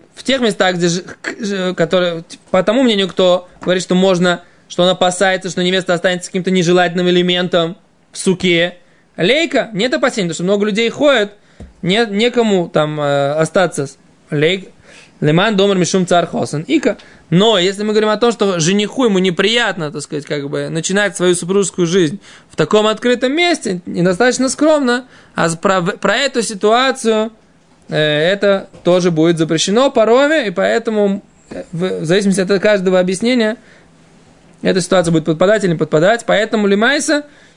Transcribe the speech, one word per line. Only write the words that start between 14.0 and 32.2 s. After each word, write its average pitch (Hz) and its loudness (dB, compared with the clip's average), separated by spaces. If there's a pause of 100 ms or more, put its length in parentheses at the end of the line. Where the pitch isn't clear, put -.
лейк-, 170 -2 (520)
леман 180 2
домар 196 2
мишум 180 0
цар 175 2
хосан 160 -6
ика. 254 -2 (320)
Но 196 4
если 190 -2
мы 214 -4
говорим 214 2
о 214 0
том, 240 2
что 196 0
жениху 202 0
ему 202 2
неприятно, 185 0
так 151 -10
сказать, 151 -10
как 147 -6
бы 143 -6
начинать 190 -2
свою 180 2
супружескую 180 -2
жизнь 175 0 (300)
в - -20
таком 214 2
открытом 247 0
месте, 302 -2
недостаточно 202 0
скромно, 262 0 (280)
а 165 0
с-, 165 -4
про, 190 0
про 196 -2
эту 269 -2
ситуацию, 220 0 (560)
э, 160 -4
это 180 0 (160)
тоже 180 2
будет 160 2
запрещено 190 0
по 233 2
Рове, 277 2
и 202 -4
поэтому, 202 -2 (280)
э, 180 -12
в, 185 -4
в 170 -6
зависимости 190 2